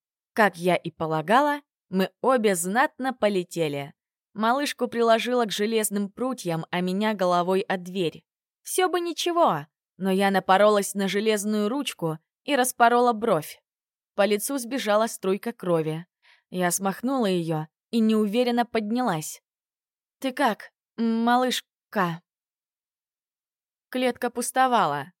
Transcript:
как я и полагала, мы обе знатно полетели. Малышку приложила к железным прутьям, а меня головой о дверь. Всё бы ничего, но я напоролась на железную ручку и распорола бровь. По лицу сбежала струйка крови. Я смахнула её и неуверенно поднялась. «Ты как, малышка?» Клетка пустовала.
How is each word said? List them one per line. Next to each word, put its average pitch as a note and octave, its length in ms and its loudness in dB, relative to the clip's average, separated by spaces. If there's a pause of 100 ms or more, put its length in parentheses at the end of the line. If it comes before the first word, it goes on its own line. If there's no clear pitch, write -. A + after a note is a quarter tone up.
(340)
как F#3+ 240 2
я E3+ 180 2
и - 140 -6
полагала, G3+ 720 0 (260)
мы F#3 220 0 (100)
обе A3 340 2
знатно A#3+ 600 -2
полетели. E3 800 -2 (400)
Малышку A#3+ 540 -2
приложила A#3 580 2
к F#3 60 -6
железным G#3 580 -2
прутьям, G3 600 -6
а F3+ 120 0
меня G3 320 0
головой F3+ 480 2
о F#3+ 160 -4
дверь. F3+ 440 -6 (400)
Всё - 280 0
бы F4 100 0
ничего, E4 640 0 (300)
но F#3+ 140 -2
я G3 200 2
напоролась G3 640 4
на G3 140 0
железную G#3 640 0
ручку E3+ 480 -4 (260)
и C#4+ 120 -2
распорола A#3+ 580 4
бровь. G#3 480 -2 (520)
По G3 120 2
лицу G#3 320 -2
сбежала A3 480 0
струйка G3+ 460 -4
крови. D#3+ 540 -2 (440)
Я F3+ 200 -2
смахнула G#3+ 560 -2
её E3 420 -2 (220)
и A#3 100 0
неуверенно A3 640 2
поднялась. A3 760 -4 (760)
«Ты C4 140 -4
как, B3+ 400 -2 (240)
малышка?» A3+ 1200 -2 (1700)
Клетка B3+ 400 -2
пустовала. A3 920 0